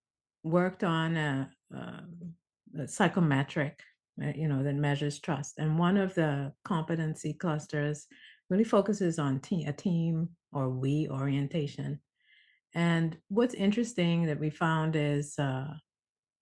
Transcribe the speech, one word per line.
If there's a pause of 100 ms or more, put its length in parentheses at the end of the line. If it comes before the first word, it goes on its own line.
(440)
worked
on
a, (240)
um, (440)
a
psychometric, (400)
uh,
you
know,
that
measures
trust.
And
one
of
the (120)
competency
clusters (440)
really
focuses
on
te-,
a
team (240)
or
we
orientation. (720)
And (100)
what's
interesting
that
we
found
is,
uh, (720)